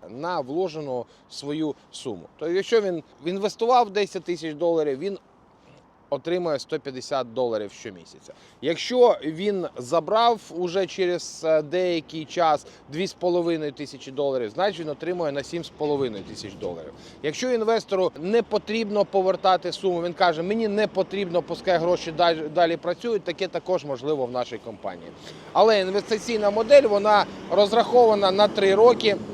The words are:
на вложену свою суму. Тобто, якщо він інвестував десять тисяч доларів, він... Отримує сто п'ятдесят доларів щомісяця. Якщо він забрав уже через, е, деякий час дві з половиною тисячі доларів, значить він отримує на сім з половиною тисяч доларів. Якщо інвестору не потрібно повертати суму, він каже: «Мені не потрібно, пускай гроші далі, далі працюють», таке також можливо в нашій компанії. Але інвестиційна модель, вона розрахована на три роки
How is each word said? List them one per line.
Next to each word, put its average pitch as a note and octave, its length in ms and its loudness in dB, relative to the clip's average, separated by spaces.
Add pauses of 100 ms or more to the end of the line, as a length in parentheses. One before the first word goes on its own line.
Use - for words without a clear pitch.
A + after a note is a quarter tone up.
на D#3+ 300 -6
вложену C#3+ 680 -6 (240)
свою D3 460 -6 (160)
суму. F#2+ 360 -10 (100)
Тобто, E3 160 -6
якщо G3+ 280 2
він F3+ 220 -4 (220)
інвестував G#3+ 640 0
десять F#3+ 340 -4
тисяч D#3+ 300 -6
доларів, D3+ 460 0
він... F#3+ 180 -6 (920)
Отримує E3 500 -2
сто D#3 200 -6
п'ятдесят B2+ 540 -6
доларів A2 380 -2
щомісяця. - 640 -18 (280)
Якщо G3+ 600 4
він F3 440 -4 (100)
забрав F3+ 640 0 (140)
уже F3+ 300 -2
через, F3 600 -4
е, D#3+ 160 2
деякий D#3+ 640 -4
час D#3+ 400 0 (240)
дві E3 180 -4
з - 60 -8
половиною E3+ 580 -2
тисячі C#3 400 -14
доларів, C3 380 -2
значить E3+ 320 -2
він D#3 80 -8
отримує E3 420 -4
на C#3 120 -4
сім E3+ 200 -8
з - 60 -16
половиною C#3 540 -4
тисяч G#2 300 -14
доларів. E2+ 400 -10 (300)
Якщо D#3 280 -4
інвестору G#3 680 0
не G#3 240 0
потрібно G#3 600 -2
повертати F#3 680 2
суму, F3 300 -2
він F3 120 -4
каже: E3+ 300 2
«Мені G#3+ 240 -2
не G3+ 200 0
потрібно, F#3 540 -2
пускай F3 360 0
гроші E3 340 0
далі, E3 280 2 (160)
далі E3+ 220 2
працюють», F3+ 460 -4
таке F3 240 -4
також E3 380 -4
можливо C3+ 400 -4
в A#2+ 60 -4
нашій B2 260 -6
компанії. F#2 540 -12 (420)
Але G#3 260 6
інвестиційна G3+ 680 -2
модель, A3+ 340 8
вона G#3 420 4 (260)
розрахована G#3 800 6
на G#3 160 6
три G3 280 2
роки A3 420 6 (160)